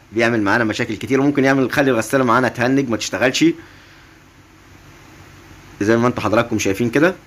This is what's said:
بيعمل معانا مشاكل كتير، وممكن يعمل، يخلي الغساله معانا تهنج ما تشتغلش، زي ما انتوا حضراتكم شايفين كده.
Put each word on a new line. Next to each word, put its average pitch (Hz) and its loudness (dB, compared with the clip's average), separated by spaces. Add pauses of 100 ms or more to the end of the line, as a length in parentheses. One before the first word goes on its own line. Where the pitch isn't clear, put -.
(120)
بيعمل 113 0
معانا 110 2
مشاكل 113 -4
كتير، 131 -2
وممكن 143 2
يعمل، 135 2
يخلي 139 0
الغساله 127 0
معانا 120 2
تهنج 127 -2
ما 110 -2
تشتغلش، 123 -2 (2250)
زي 107 2
ما 117 2
انتوا 120 -2
حضراتكم 107 0
شايفين 101 -2
كده. 156 2 (120)